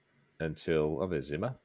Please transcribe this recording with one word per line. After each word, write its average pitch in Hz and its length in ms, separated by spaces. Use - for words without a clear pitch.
until, 78 600
oh, 92 60
there's 73 200
Zimmer. 98 380